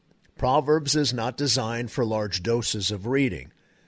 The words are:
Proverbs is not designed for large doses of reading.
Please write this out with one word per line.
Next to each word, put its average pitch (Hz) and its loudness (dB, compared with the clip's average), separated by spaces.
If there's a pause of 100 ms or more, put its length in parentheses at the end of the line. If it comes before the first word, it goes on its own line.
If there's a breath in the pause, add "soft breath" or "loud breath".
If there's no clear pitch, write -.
(380)
Proverbs 139 2
is 143 2
not 120 -4
designed 120 -2
for 131 0
large 107 -2
doses 110 0
of 101 -6
reading. 117 0 (340 soft breath)